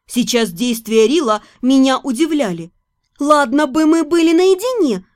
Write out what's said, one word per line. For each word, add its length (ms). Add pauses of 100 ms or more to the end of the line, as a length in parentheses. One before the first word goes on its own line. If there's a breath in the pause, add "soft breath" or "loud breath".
сейчас 440
действия 560
Рила 360 (200 soft breath)
меня 360
удивляли. 720 (460)
Ладно 480
бы 200
мы 180
были 280
наедине 840